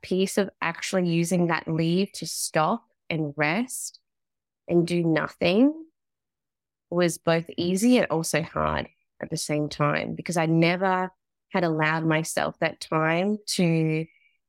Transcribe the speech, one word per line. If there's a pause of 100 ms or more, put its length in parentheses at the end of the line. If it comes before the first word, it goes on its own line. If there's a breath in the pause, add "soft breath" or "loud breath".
piece
of (100)
actually
using
that
leave
to
stop (240)
and
rest (680)
and
do
nothing (1160)
was
both
easy
and
also
hard (340)
at
the
same
time,
because
I
never (400)
had
allowed
myself
that
time
to (440 soft breath)